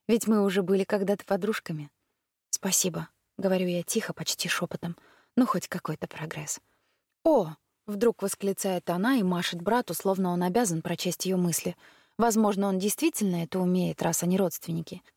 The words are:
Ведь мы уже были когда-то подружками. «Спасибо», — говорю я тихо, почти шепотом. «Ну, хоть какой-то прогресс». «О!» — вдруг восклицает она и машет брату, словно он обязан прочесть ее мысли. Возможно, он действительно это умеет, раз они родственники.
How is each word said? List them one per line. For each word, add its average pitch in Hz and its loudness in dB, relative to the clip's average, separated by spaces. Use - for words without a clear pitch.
Ведь 220 2
мы 214 4
уже 196 2
были 190 2
когда-то 196 0
подружками. 185 -4
«Спасибо», — 170 -2
говорю 185 2
я 175 -2
тихо, - -2
почти - -6
шепотом. - -4
«Ну, 247 4
хоть - 0
какой-то - -8
прогресс». 151 -8
«О!» — 202 4
вдруг 208 0
восклицает 196 -2
она 196 2
и 220 2
машет 180 -2
брату, 208 0
словно 190 0
он 175 0
обязан 180 2
прочесть 170 -4
ее 185 0
мысли. 175 0
Возможно, 208 4
он 190 0
действительно 202 0
это 185 -4
умеет, 180 2
раз 170 0
они 180 2
родственники. 175 -4